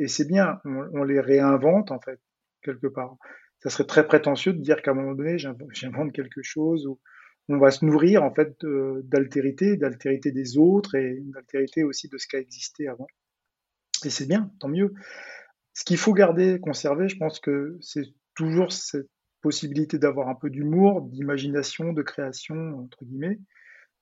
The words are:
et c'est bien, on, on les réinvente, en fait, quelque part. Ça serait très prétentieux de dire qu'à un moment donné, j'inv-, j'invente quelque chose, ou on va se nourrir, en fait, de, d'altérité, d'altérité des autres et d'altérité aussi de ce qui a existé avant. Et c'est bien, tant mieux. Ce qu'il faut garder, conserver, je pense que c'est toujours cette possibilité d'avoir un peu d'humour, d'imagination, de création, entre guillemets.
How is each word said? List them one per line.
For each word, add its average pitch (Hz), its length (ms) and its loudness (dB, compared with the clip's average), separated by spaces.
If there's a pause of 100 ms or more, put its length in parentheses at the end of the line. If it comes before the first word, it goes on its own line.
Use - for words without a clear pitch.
et 139 80 -2
c'est 147 180 -2
bien, 180 380 2
on, 139 280 -6
on 143 100 -2
les 139 180 2
réinvente, 139 720 4
en 127 100 -6
fait, 131 180 -12 (420)
quelque 131 260 -6
part. 131 280 -8 (440)
Ça 139 100 -6
serait - 160 -2
très 151 200 6
prétentieux - 460 4
de 170 80 -4
dire 147 220 0
qu'à 143 100 0
un 131 40 2
moment 135 180 -4
donné, 151 240 -4
j'inv-, 139 340 -10
j'invente 131 400 -6
quelque 131 320 -10
chose, 156 420 -2
ou 135 140 -8 (480)
on 143 100 0
va 135 140 10
se 135 140 0
nourrir, 160 380 6
en 131 100 0
fait, 151 260 2
de, 135 460 -4
d'altérité, 139 720 0
d'altérité 135 560 -2
des 131 240 -4
autres 190 380 4
et 131 320 -2
d'altérité 135 580 -4
aussi 143 240 -8
de 135 80 -16
ce - 100 -12
qui - 80 -10
a 139 40 -4
existé 131 500 -10
avant. 123 180 -12 (960)
Et 147 60 -6
c'est 135 180 -6
bien, 196 320 0
tant 143 80 -8
mieux. 196 260 0 (800)
Ce - 120 -12
qu'il 175 120 2
faut 214 160 2
garder, 185 460 4
conserver, 151 480 -2
je 196 80 -6
pense 156 240 -6
que 143 400 -4
c'est 147 240 -10 (300)
toujours 170 400 0
cette - 340 -8 (340)
possibilité 147 580 -2
d'avoir 139 280 0
un 131 80 -6
peu 147 140 -8
d'humour, 160 520 2
d'imagination, 139 920 -6
de 151 80 -4
création, 147 800 -10
entre 127 260 -18
guillemets. 151 340 -8 (640)